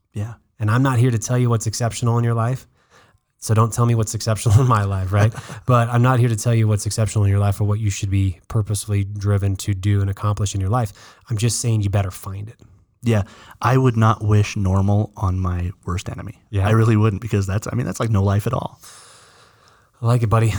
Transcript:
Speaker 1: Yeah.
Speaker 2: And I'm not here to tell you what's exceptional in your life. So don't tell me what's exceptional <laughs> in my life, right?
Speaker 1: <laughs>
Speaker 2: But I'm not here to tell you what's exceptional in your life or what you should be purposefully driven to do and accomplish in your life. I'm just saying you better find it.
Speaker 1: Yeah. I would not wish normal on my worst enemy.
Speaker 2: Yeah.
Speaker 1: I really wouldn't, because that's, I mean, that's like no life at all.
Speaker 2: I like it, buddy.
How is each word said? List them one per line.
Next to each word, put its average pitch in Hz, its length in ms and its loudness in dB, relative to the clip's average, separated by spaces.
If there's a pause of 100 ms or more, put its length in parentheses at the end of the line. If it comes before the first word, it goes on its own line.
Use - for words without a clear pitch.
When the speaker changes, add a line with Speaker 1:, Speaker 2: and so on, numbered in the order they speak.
(140)
Speaker 1:
Yeah. 113 200 -8 (260)
Speaker 2:
And 104 100 0
I'm 123 140 2
not 131 160 2
here 127 120 4
to 117 80 0
tell 123 180 -2
you 123 120 2
what's 117 180 0
exceptional 117 500 -2
in 120 60 0
your 117 120 0
life. 117 320 -4 (760)
So 113 140 -2
don't 107 180 2
tell 120 140 0
me 120 80 2
what's 110 180 -2
exceptional 110 480 2
<laughs> - 0 -
in 127 60 2
my 107 160 2
life, 95 280 -4
right? 104 220 2 (160)
Speaker 1:
<laughs> - 160 -18
Speaker 2:
But 120 240 2
I'm 120 120 2
not 127 180 4
here 120 100 4
to 110 60 0
tell 117 180 0
you 113 140 2
what's 107 180 0
exceptional 107 400 0
in 98 60 4
your 101 80 2
life 101 200 0
or 107 60 0
what 104 140 0
you 107 100 -2
should 101 220 -4
be 98 360 0
purposefully 104 560 -2
driven 101 540 -2
to - 160 -4
do 98 280 0
and 98 80 0
accomplish 104 460 -4
in 98 60 -4
your 95 80 -2
life. 120 240 -2 (360)
I'm 110 80 -4
just 113 220 0
saying 110 220 0
you 101 80 0
better 98 220 -2
find 101 380 -12
it. - 100 -20 (440)
Speaker 1:
Yeah. 113 200 2 (380)
I 123 160 2
would 127 200 2
not 110 260 2
wish 104 320 2
normal 98 600 0
on 92 220 -2
my 90 320 -4 (140)
worst 90 240 -6
enemy. - 300 -12 (120)
Speaker 2:
Yeah. 98 160 0
Speaker 1:
I 107 40 2
really 113 260 4
wouldn't, 104 240 2
because 101 260 -2
that's, 98 240 -4
I - 40 -6
mean, 120 120 -2
that's - 120 -6
like 117 120 -2
no 98 120 4
life 101 220 2
at 120 80 -4
all. - 260 -6 (1200)
Speaker 2:
I 117 40 0
like 117 160 2
it, 104 80 0
buddy. 113 280 4